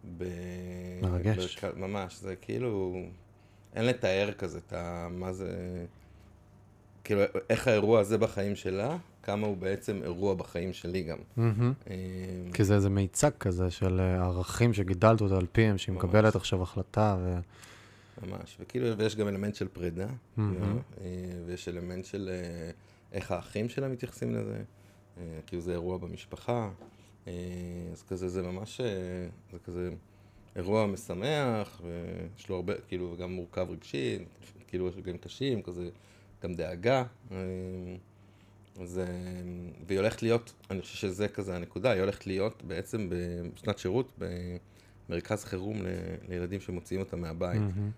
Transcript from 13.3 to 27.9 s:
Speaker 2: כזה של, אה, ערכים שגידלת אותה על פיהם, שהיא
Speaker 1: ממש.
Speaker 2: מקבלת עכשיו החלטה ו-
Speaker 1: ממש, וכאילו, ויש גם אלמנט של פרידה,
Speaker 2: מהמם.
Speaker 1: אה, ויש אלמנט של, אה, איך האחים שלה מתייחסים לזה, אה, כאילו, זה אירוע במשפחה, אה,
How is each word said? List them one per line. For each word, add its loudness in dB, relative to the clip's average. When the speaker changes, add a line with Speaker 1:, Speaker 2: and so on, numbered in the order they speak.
Speaker 2:
כזה 2
של, 2
אה, 4
ערכים 4
שגידלת 6
אותה 4
על 4
פיהם, 6
שהיא -2
Speaker 1:
ממש. 0
Speaker 2:
מקבלת 8
עכשיו 2
החלטה 2
ו- 2
Speaker 1:
ממש, -8
וכאילו, 0
ויש 4
גם 4
אלמנט 0
של -2
פרידה, -2
Speaker 2:
מהמם. 2
Speaker 1:
אה, -8
ויש -6
אלמנט -6
של, -6
אה, -6
איך -4
האחים -2
שלה -2
מתייחסים -4
לזה, -4
אה, -10
כאילו, -4
זה -2
אירוע -2
במשפחה, -4
אה, -8